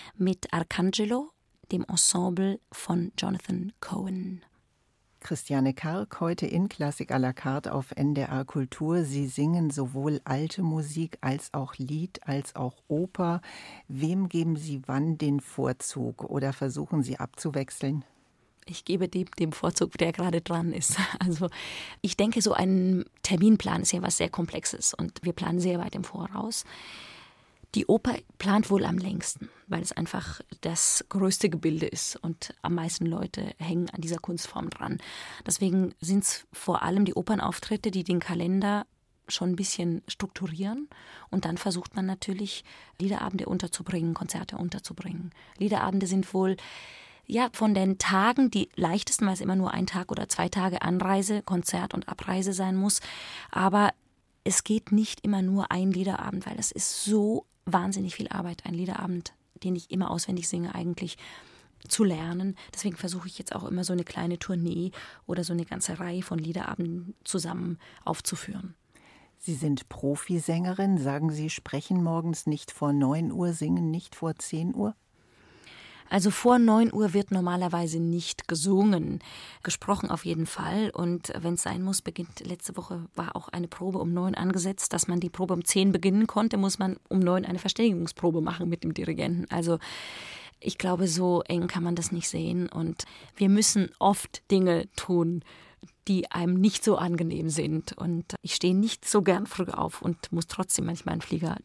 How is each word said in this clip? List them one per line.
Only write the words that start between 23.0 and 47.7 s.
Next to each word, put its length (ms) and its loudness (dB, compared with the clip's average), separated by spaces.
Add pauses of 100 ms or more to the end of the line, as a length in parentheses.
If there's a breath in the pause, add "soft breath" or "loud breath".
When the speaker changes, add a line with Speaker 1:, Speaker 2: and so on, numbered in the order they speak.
Speaker 1:
Terminplan 600 6
ist 100 2
ja 100 0
was 160 0
sehr 120 2
Komplexes 640 -2
und 280 -6
wir 120 -2
planen 260 0
sehr 200 2
weit 160 -6
im 100 -4
Voraus. 580 -6 (1120 loud breath)
Die 120 2
Oper 260 4 (240)
plant 320 2
wohl 160 4
am 140 0
längsten, 500 -6 (180 loud breath)
weil 140 -4
es 100 -6
einfach 480 -6 (220)
das 480 0
größte 400 2
Gebilde 380 0
ist 300 -6
und 440 -8
am 140 0
meisten 300 -2
Leute 520 -4
hängen 320 -2
an 100 -8
dieser 200 -4
Kunstform 500 -8
dran. 300 -6 (460 loud breath)
Deswegen 540 2
sind's 540 0
vor 300 0
allem 200 4
die 120 2
Opernauftritte, 760 0
die 120 0
den 160 2
Kalender 640 0 (420)
schon 220 -2
ein 60 2
bisschen 520 -2
strukturieren. 800 -6 (440 loud breath)
Und 140 0
dann 120 -2
versucht 380 -4
man 100 0
natürlich, 580 -4 (360 loud breath)
Liederabende 480 -2
unterzubringen, 640 -2
Konzerte 420 -6
unterzubringen. 760 -6 (260 loud breath)
Liederabende 480 2
sind 280 2
wohl, 240 2 (680 loud breath)
ja, 280 0
von 200 4